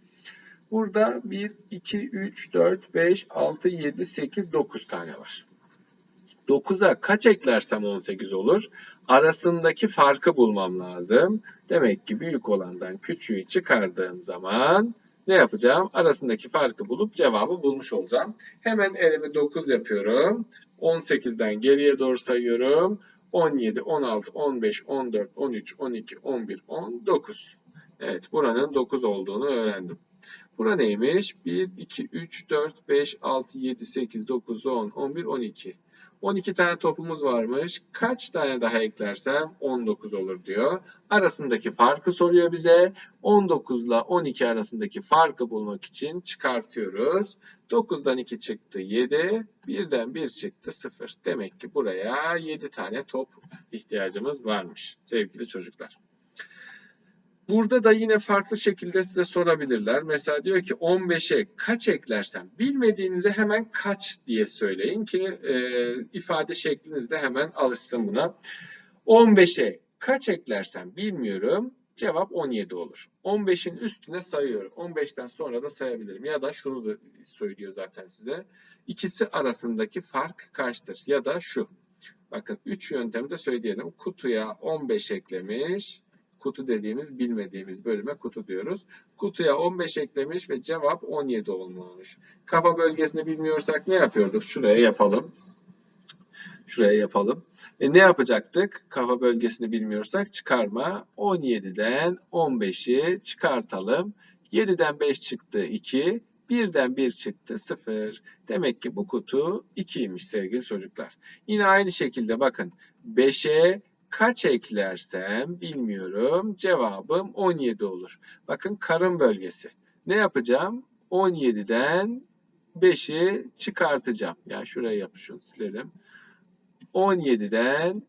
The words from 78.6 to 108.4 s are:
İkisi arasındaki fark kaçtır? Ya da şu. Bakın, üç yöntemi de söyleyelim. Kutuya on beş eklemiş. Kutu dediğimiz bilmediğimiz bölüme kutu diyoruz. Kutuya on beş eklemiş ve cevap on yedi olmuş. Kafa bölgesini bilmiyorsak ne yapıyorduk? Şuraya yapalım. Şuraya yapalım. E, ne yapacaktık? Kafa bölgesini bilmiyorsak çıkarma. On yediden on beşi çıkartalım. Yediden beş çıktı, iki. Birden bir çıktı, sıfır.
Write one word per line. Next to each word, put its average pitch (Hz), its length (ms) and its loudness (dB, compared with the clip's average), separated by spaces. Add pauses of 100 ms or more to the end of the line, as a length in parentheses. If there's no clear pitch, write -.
İkisi 202 400 -4
arasındaki 117 760 -4
fark 151 520 -8
kaçtır? - 540 -8
Ya 139 180 0
da 156 140 -4
şu. - 300 -6 (640)
Bakın, 107 340 -10
üç - 260 -10
yöntemi 120 380 -6
de 165 80 -8
söyleyelim. 117 540 -6
Kutuya 110 600 -4 (100)
on 147 280 -4
beş 107 220 -2
eklemiş. 107 880 -8 (380)
Kutu 127 280 -8
dediğimiz 123 520 -4
bilmediğimiz 98 680 -8
bölüme 113 280 -4
kutu 113 340 -12
diyoruz. 110 380 -8 (320)
Kutuya 165 400 0
on 180 220 0
beş 160 180 -4
eklemiş 151 520 -6
ve 131 120 -6
cevap 160 420 -2
on 147 240 -6
yedi 110 240 -4
olmuş. 90 680 -12 (280)
Kafa 170 320 4
bölgesini 156 480 0
bilmiyorsak 156 640 -2
ne 190 80 2
yapıyorduk? 107 480 2
Şuraya 113 360 4
yapalım. 107 520 4 (1400)
Şuraya 104 260 4
yapalım. 104 520 2 (340)
E, 139 140 4
ne 175 40 8
yapacaktık? 175 920 6
Kafa 123 320 0
bölgesini 117 500 2
bilmiyorsak 110 640 -4
çıkarma. 127 760 -2 (100)
On 190 240 0
yediden 117 760 -2 (140)
on 143 300 0
beşi 139 640 0
çıkartalım. 135 880 -2 (380)
Yediden 170 480 0
beş 143 220 0
çıktı, - 420 -6
iki. 151 600 -2 (260)
Birden 160 480 0
bir 131 140 0
çıktı, - 460 -10
sıfır. 107 640 -8 (260)